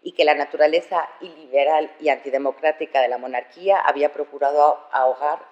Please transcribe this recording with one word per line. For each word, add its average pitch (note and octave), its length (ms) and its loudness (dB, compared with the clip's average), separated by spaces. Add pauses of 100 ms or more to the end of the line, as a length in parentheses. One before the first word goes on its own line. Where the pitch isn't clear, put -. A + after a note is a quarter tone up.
y - 100 -12
que D#3+ 120 0
la D3+ 100 4
naturaleza D#3 720 0 (120)
iliberal D#3 760 -2
y D3+ 120 -2
antidemocrática C#3 880 -2
de B2 80 2
la B2 100 -4
monarquía C3 640 -2
había C#3+ 320 0
procurado C#3+ 800 0
ahogar C3 480 0 (120)